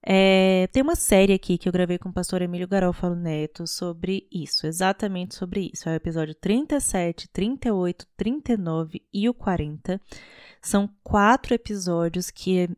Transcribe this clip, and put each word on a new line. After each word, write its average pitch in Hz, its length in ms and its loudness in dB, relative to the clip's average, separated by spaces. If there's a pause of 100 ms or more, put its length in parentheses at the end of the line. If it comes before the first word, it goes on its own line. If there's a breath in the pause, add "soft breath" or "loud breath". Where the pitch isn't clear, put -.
É, 190 600 6
tem 269 100 2
uma 320 140 2
série 196 380 6
aqui 190 240 0
que - 100 -4
eu 180 60 -2
gravei 180 240 0
com 180 100 -10
o 180 60 -10
pastor 185 280 -4
Emílio 180 260 -6
Garofalo 180 480 0
Neto 165 520 -6
sobre 180 640 -6
isso, - 340 -6
exatamente 185 720 -2
sobre 185 380 -6
isso. - 160 -8
É - 20 0
o 160 40 0
episódio 160 380 -4
trinta 262 440 0
e 269 40 0
sete, 170 460 -2
trinta 240 400 -4
e 233 40 0
oito, 180 440 -2
trinta 247 380 -2
e 220 40 0
nove 160 460 -4 (100)
e 196 140 0
o 247 60 2
quarenta. 165 680 -4 (600 loud breath)
São 202 280 0 (140)
quatro 214 500 4
episódios 180 800 -2
que 180 460 0